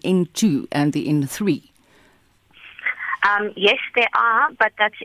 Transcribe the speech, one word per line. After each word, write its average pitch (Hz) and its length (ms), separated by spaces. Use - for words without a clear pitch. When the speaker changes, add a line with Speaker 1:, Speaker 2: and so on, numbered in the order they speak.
Speaker 1:
N 180 280
two 147 380
and 147 220
the - 160
N 147 180
three. 175 400
Speaker 2:
Um, 208 320
yes, 202 220
there 233 220
are, 233 420
but 220 220
that's 214 260